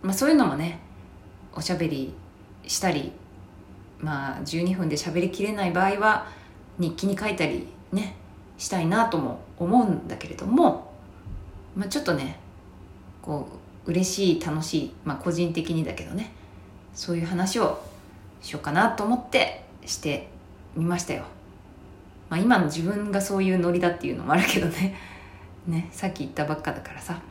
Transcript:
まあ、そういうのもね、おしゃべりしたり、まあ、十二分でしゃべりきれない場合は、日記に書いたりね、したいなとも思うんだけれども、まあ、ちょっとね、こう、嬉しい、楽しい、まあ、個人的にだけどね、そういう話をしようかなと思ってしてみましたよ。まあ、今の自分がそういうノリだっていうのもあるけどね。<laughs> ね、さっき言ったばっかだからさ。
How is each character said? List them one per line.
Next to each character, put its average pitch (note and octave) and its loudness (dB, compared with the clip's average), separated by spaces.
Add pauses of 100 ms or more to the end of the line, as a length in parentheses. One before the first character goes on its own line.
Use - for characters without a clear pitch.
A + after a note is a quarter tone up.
ま F#3+ 0
あ、 - 2
そ C4+ 4
う - 6
い D#4+ 8
う - 10
の C4 8
も D3 2
ね、 E3 -2 (720)
お D#3 -8
し - -4
ゃ F3 4
べ E3 2
り C3+ -4 (520)
し - -2
た F#3 4
り、 D3+ -2 (880)
ま C#3 -4
あ、 - -6
十 E3 -2
二 F#3 2
分 F3+ 0
で D3 2
し D3 -2
ゃ E3 -2
べ F3 2
り F#3 2
き G3 -2
れ G#3 0
な G3+ 0
い F3 2
場 F3+ 4
合 G3+ 2
は、 G#3+ 4 (500)
日 E3 0
記 F#3+ -2
に G3 2
書 G#3+ -2
い G3 0
た D#3+ 2
り - -2 (240)
ね、 G3 -2 (420)
し - -6
た F#3+ 0
い E3 2
な A3 6
と E3+ 0
も C3 -2 (180)
思 G#3+ 6
う G3+ 4
ん - 0
だ - -8
け - -10
れ - -10
ど - -8
も、 C#4 4 (840)
ま G3 -2
あ、 G3 -6
ち C#4+ -2
ょ - -2
っ - -6
と F3 2
ね、 C3+ -4 (840)
こ D3 -4 (360)
う、 E3+ -2
嬉 F3+ 4
し F#3 4
い、 - -4
楽 D#3 -2
し - -2
い、 C3+ -2 (100)
ま D3 -2
あ、 - -10
個 F3 -2
人 E3+ 2
的 E3 -2
に D#3+ 2
だ - -4
け - -8
ど - -12
ね、 A3 -4 (600)
そ - -4
う E3+ 0
い E3 0
う - -2
話 F#3 0
を - 2 (580)
し - -12
よ D3+ -6
う - -8
か D3 -4
な G3 6
と - -2
思 A3+ 4
っ - -6
て - 2 (200)
し - -6
て - -4 (460)
み D#3+ 0
ま F3 2
し - -4
た D3 -4
よ。 - -6 (1080)
ま D#3+ 0
あ、 - 2
今 A3 8
の E3+ 4
自 D#3 -2
分 G3+ -2
が G3 2
そ G3 0
う F#3+ 4
い F#3 4
う F#3 4
ノ F3 4
リ F3 2
だ F3 4
っ F3 0
て - -8
い - 0
う - -4
の - -6
も D3 4
あ E3+ 6
る F#3 6
け - 4
ど E3 2
ね。 F#3+ 0 (360)
<laughs> - -20
ね、 E3+ 0
さ - -4
っ F3+ -2
き - -12
言 C3+ -6
っ - -10
た D3+ -2
ば D3+ -2
っ - -10
か - -4
だ - -10
か - -14
ら - -12
さ。 - -8 (120)